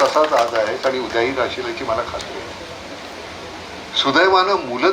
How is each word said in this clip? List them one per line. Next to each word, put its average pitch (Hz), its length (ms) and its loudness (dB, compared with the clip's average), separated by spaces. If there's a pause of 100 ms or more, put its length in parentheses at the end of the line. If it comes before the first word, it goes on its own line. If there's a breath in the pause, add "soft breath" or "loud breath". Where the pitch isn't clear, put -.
तसाच 151 320 4
आज 117 220 2
आहेस 110 320 0
आणि 131 120 2
उद्याही 123 360 0
राहशील 123 320 -2
याची 117 180 -6
मला 113 180 0
खात्री - 360 -6
आहे. - 1600 -10
सुदैवानं 185 680 4
मुलं 127 260 2